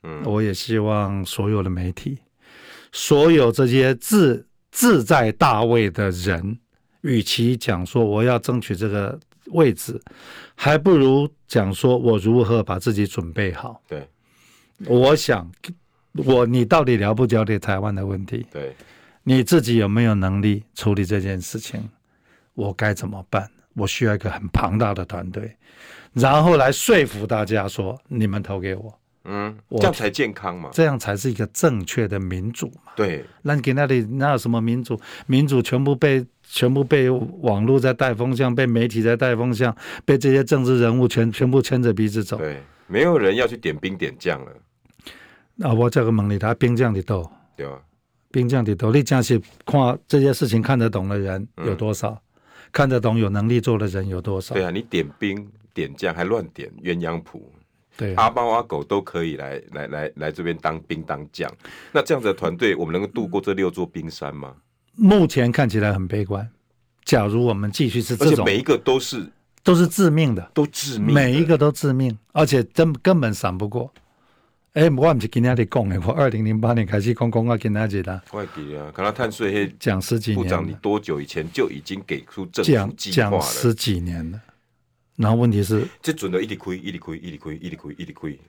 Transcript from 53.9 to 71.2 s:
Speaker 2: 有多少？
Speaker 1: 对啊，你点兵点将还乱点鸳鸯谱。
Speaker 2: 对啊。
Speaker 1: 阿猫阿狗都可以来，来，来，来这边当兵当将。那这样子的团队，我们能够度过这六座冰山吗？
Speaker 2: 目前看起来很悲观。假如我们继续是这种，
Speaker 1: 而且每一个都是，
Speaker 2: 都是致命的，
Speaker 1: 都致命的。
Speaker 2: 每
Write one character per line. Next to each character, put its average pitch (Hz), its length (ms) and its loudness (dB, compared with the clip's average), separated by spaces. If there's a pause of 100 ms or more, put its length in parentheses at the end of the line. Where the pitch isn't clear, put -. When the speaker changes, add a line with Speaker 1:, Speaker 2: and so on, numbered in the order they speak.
Speaker 2:
有 92 120 -6
多 95 200 -4
少？ - 140 -12
Speaker 1:
对 95 100 0
啊， 87 60 -4
你 98 120 -6
点 - 340 -4
兵 101 320 -6 (240)
点 71 220 -8
将 87 180 -4
还 85 120 -4
乱 101 240 -2
点 73 200 -16 (140)
鸳 87 180 -4
鸯 82 220 -6
谱。 - 300 -20 (420)
Speaker 2:
对 101 200 -8
啊。 110 100 4
Speaker 1:
阿 113 60 4
猫 120 180 -2
阿 113 140 0
狗 76 200 -8
都 101 160 -2
可 90 240 -6
以 80 140 -6
来， 69 240 -12 (120)
来， 73 160 -10
来， 76 280 -8
来 78 160 -8
这 92 100 -12
边 82 140 -4
当 80 240 -6
兵 80 220 -10
当 76 280 -10
将。 71 200 -10 (420)
那 147 80 4
这 156 140 0
样 127 80 -4
子 110 40 -2
的 98 60 2
团 87 240 -2
队， 101 180 2
我 80 120 -4
们 80 80 -6
能 92 80 -2
够 101 60 -4
度 107 200 -6
过 95 100 -2
这 98 140 -2
六 92 180 0
座 90 140 -6
冰 82 260 -10
山 73 240 -10
吗？ 67 200 -16 (400)
Speaker 2:
目 202 320 6
前 120 260 0
看 135 160 2
起 107 120 0
来 104 120 0
很 95 160 -4
悲 104 160 -4
观。 101 240 -8 (560)
假 110 220 2
如 113 180 0
我 120 80 2
们 101 180 -4
继 127 200 -2
续 120 100 -2
是 113 160 -6
这 139 80 0
种， 156 80 6
Speaker 1:
而 143 40 4
且 107 80 -2
每 104 120 2
一 117 60 0
个 139 160 2
都 131 200 0
是， 117 320 -8 (320)
Speaker 2:
都 180 120 6
是 170 120 6
致 185 220 2
命 151 260 2
的， 90 200 -8
Speaker 1:
都 147 140 2
致 135 300 -8
命 104 100 0
的。 143 40 4
Speaker 2:
每 131 220 4